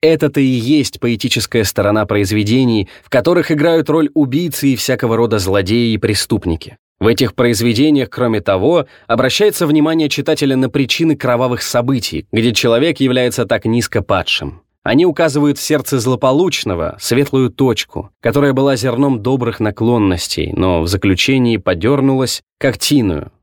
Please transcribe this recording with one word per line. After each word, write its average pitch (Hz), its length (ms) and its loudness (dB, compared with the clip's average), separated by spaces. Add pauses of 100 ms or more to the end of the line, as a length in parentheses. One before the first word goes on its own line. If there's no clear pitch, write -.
Это-то 151 380 2
и 135 60 4
есть 131 540 0
поэтическая 117 640 -2
сторона 101 440 0
произведений, 107 800 0 (160)
в - 80 -20
которых 165 400 2
играют 160 400 2
роль 151 240 2
убийцы 143 540 0
и 131 80 2
всякого 120 380 -2
рода 113 220 2
злодеи 101 560 0
и 104 60 -2
преступники. 101 800 -4 (240)
В 98 60 2
этих 117 260 0
произведениях, 120 760 2
кроме 113 320 -2
того, 113 440 0 (220)
обращается 135 580 0
внимание 156 440 2
читателя 139 480 -2
на 131 120 0
причины 147 460 0
кровавых 123 460 -2
событий, 120 720 -2
где 113 180 2
человек 127 480 0
является 123 460 0
так 107 180 -2
низко 117 380 -2
падшим. 85 640 -4 (200)
Они 143 220 4
указывают 147 520 2
в - 40 -12
сердце 139 380 -2
злополучного 127 1000 0
светлую 131 520 0
точку, - 580 -2 (120)
которая 139 300 2
была 135 240 2
зерном 123 460 0
добрых 120 400 -2
наклонностей, 104 920 0
но 90 280 0
в 82 80 -2
заключении 113 680 0
подёрнулась, 131 880 0 (160)
как 135 200 -2
тиную 101 540 0 (100)